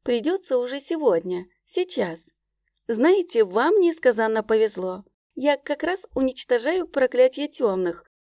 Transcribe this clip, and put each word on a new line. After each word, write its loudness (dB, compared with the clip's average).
придётся -2
уже -6
сегодня, 0
сейчас. -6
Знаете, 2
вам 2
несказанно 2
повезло. -2
Я 0
как -6
раз -4
уничтожаю -2
проклятие 2
тёмных, -2